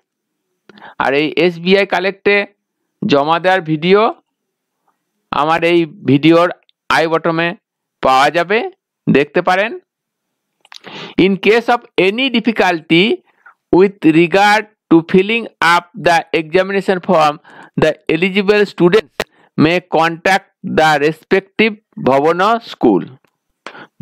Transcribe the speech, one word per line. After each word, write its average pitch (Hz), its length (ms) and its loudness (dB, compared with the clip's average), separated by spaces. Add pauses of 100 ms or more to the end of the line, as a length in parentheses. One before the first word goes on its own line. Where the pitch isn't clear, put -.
(1000)
আর 127 160 -2
এই 147 220 -2
এসবিআই 175 500 0
কালেক্টে 196 600 -2 (600)
জমা 143 320 0
দেওয়ার 185 220 0
ভিডিও 180 540 0 (1160)
আমার 165 340 -2
এই 170 220 0
ভিডিওর 151 640 2 (380)
আই 147 180 0
বটমে 165 480 -2 (480)
পাওয়া 135 280 2
যাবে, 185 400 -4 (400)
দেখতে 147 320 0
পারেন। 202 380 -2 (1400)
In 190 160 2 (100)
case 220 140 2
of 240 180 -2 (300)
any 240 280 -4
difficulty 190 800 0 (600)
with 196 280 2
regard 175 560 2
to 165 520 -2
filling 208 340 0 (280)
up 175 100 -2 (220)
the 165 340 -2
examination 185 580 -2 (100)
form, 156 260 2 (460)
the - 320 -2
eligible 196 640 0
students 175 420 0 (420)
may 160 220 2 (160)
contact 165 500 -2 (320)
the 151 280 2
respective 190 680 -2 (320)
ভবন 170 520 0
স্কুল। 110 580 -2 (840)